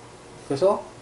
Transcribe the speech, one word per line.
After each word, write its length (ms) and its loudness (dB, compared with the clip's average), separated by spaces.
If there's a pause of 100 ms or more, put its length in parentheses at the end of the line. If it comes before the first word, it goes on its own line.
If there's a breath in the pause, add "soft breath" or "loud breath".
(480)
그래서 340 2 (200)